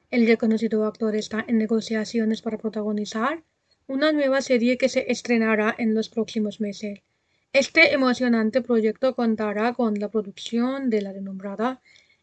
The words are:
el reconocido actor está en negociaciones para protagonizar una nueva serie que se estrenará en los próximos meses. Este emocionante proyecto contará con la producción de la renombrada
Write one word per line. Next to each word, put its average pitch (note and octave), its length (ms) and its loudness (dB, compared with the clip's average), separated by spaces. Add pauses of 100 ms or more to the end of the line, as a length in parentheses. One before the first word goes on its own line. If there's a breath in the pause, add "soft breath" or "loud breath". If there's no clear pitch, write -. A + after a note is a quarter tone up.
(120)
el A#3 160 4
reconocido A3 560 2
actor G#3+ 320 -2
está G#3+ 320 -4
en A3+ 100 2
negociaciones A3 840 -2
para G#3+ 180 -6
protagonizar G#3+ 840 -4 (460)
una C#4+ 240 0
nueva C#4 300 2
serie B3 360 2
que C4 100 2
se B3+ 220 -2
estrenará A3 680 0
en A3 180 0
los A3 140 -2
próximos G#3 520 -4
meses. G3+ 400 -8 (520)
Este D#4 420 4
emocionante B3 680 2
proyecto A#3 540 0
contará A3 560 0
con A3+ 260 0
la G3+ 100 -4
producción A#3 800 -4
de G#3+ 140 0
la G3 100 -8
renombrada G3 680 -6 (420 soft breath)